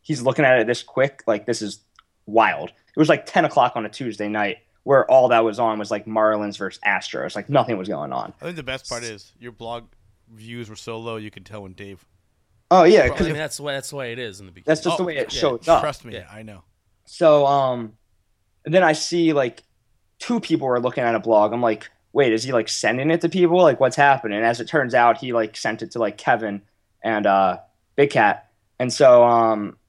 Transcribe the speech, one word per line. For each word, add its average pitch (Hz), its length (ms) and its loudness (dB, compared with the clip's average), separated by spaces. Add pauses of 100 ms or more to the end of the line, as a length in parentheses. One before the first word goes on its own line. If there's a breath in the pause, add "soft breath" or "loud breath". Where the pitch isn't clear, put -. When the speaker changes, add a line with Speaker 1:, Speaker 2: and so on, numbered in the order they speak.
Speaker 1:
he's 135 200 -6
looking 131 220 0
at 127 160 4
it 110 80 0
this 120 160 -4
quick. - 420 -4
Like, 107 200 -2
this 113 160 -4
is 104 180 -10 (460)
wild." 98 440 -2
It - 260 -20
was, 151 120 4
like, 156 180 0
ten 175 180 0
o'clock 131 300 0
on 113 100 -6
a 104 40 -8
Tuesday 107 400 -10
night 104 300 -6 (260)
where 131 260 2
all 127 180 6
that 117 160 4
was 107 160 -2
on 110 180 -2
was, 104 120 -8
like, 104 160 -6
Marlins 107 500 0
versus 98 300 -10
Astros. 92 500 -4
Like, 104 140 -10
nothing 123 260 0
was 92 100 -10
going 73 280 -8
on. 58 260 -8
Speaker 2:
I - 60 -14
think 175 100 -12
the 151 60 -12
best 131 260 -12
part 120 140 -10
is 107 360 -16
your 120 140 -18
blog 117 320 -14 (480)
views 113 380 -16
were 110 40 -20
so 113 240 -14
low 113 180 -10
you 107 140 -14
can 98 140 -20
tell 104 200 -16
when 92 100 -20
Dave 98 280 -18 (680)
Speaker 1:
Oh, 180 140 8
yeah, 170 240 8
Speaker 2:
Well, 135 100 -4
Speaker 1:
'cause 175 80 0
Speaker 3:
I - 40 -2
mean, 151 60 -4
Speaker 1:
it 151 40 -6
Speaker 3:
that's 156 200 -10
why, 143 140 -8
that's 135 180 -10
why 139 140 -10
it 117 120 -10
is 104 220 -12
in 101 60 -20
the 90 60 -20
beginning. 90 140 -20
Speaker 1:
That's 156 160 0
just 170 140 -2
the 180 60 -4
Speaker 2:
Oh, 180 40 -4
Speaker 1:
way 160 120 -8
it 123 160 -6
Speaker 3:
yeah. - 60 -6
Speaker 1:
shows 135 280 -2
up. 160 140 4
Speaker 2:
Trust 147 240 -8
me, - 80 -14
Speaker 3:
Yeah. - 180 -14
Speaker 2:
I 110 100 -18
know. 104 200 -20 (420)
Speaker 1:
So, 151 420 4
um, 127 460 0 (720)
then 160 180 2
I 160 100 4
see, 165 420 0
like, 131 300 -4 (540)
two 233 220 -4
people 135 260 -2
were 123 140 0
looking 123 240 -2
at 117 100 0
a 107 60 -2
blog. 107 320 2
I'm 120 100 -4
like, 110 280 -2 (220)
"Wait, 127 200 2
is 110 120 0
he, 135 80 -6
like, 113 180 -2
sending 127 400 -2
it 170 100 0
to 170 80 0
people? 175 320 2
Like, 147 200 4
what's 127 160 0
happening?" 131 460 2
As 117 180 0
it - 80 -10
turns 131 260 -2
out, 117 240 4
he, 127 160 -8
like, 110 240 -4
sent 110 240 -6
it 110 100 -10
to, 120 60 -8
like, 107 180 -4
Kevin 107 460 -2 (400)
and, 104 240 -2
uh, 98 320 2 (380)
Big 143 140 2
Cat. 107 380 0 (300)
And 127 140 -4
so, 123 320 8
um, 113 520 2 (120)